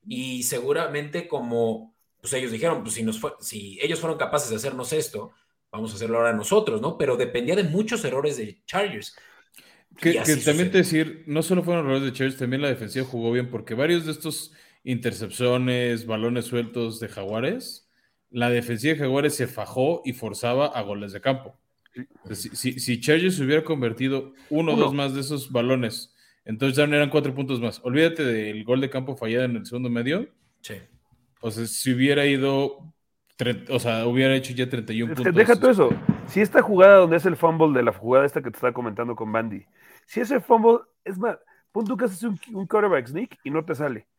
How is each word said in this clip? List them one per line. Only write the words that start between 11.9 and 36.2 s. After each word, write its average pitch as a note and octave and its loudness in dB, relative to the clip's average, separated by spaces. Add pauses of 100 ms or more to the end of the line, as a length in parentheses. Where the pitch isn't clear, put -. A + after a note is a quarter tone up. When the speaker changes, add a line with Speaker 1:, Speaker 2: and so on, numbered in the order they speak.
Speaker 2:
de C3 -2
Chargers, C3 -2
también C3 -2
la D3 0
defensiva B2 -4
jugó A#2 -2
bien, B2 0
porque A2+ -8
varios D#3+ 2
de D#3 -6
estos D3+ -10 (600)
intercepciones, B2 0
balones A#2 -2
sueltos A#2 -4
de A2 -10
Jaguares, A#2 -6 (420)
la A#2+ 0
defensiva A#2+ 0
de C#3+ -6
Jaguares C#3+ 0
se B2 -2
fajó C3 -2
y B2+ -6
forzaba A#2+ -2
a A#2+ -4
goles G2+ -8
de G2 -12
campo. C3 -4 (380)
Speaker 3:
Sí. B2+ -12 (160)
Speaker 2:
O - -20
sea, G#2 -10
si, - -10
si, B2+ -4
si A#2+ -2
Chargers E3+ 2
hubiera C#3+ 2
convertido C3 -2 (180)
uno D#3 0
o - 2
Speaker 3:
Uno. D3 6
Speaker 2:
dos C3+ 0
más C#3 -2
de C#3 -4
esos C3+ -8
balones, B2 -2 (300)
entonces B2+ -2
ya D3 4
no D3 2
eran D3 2
cuatro C#3 0
puntos C3 -4
más. A#2 -4
Olvídate D#3 2
del G#2+ -4
gol B2+ 2
de C3+ -2
campo C3 -6
fallado A#2 -2
en A#2+ -2
el G2+ -8
segundo B2 -6
medio. C3 -2 (320)
Speaker 1:
Sí. - -14 (680)
Speaker 2:
O A2+ -6
sea, A2 -6
si - -2
hubiera C#3+ 4
ido C#3 0 (440)
tre-, A#2+ -2
o C3 0
sea, A2+ 0
hubiera C3 4
hecho C3 -2
ya B2 -2
treinta A2+ -6
y A2+ -2
un A#2 -2
Speaker 3:
Es D#3 -4
que - -2
Speaker 2:
puntos. F3+ 4
Speaker 3:
deja A3 8
todo B3+ 6
eso. D#3+ 6 (360)